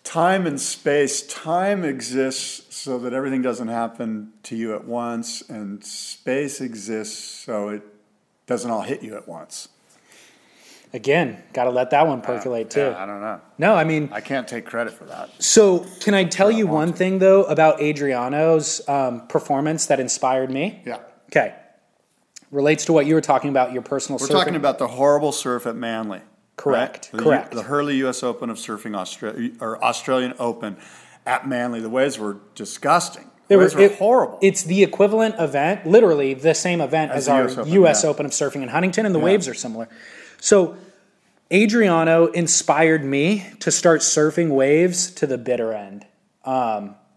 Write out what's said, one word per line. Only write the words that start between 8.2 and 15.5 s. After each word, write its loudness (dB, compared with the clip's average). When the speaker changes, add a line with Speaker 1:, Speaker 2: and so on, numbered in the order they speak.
Speaker 1:
doesn't -6
all -4
hit -8
you -14
at -16
once. -16
Speaker 2:
Again, 0
gotta 0
let 0
that 6
one -2
Speaker 1:
Uh, -14
Speaker 2:
percolate, -6
Speaker 1:
yeah, 0
Speaker 2:
too. -8
Speaker 1:
I -8
don't -10
know. -8
Speaker 2:
No, 4
I 4
mean -2
Speaker 1:
I -8
can't -6
take -10
credit -6
for -20
that. -14
Speaker 2:
So, 6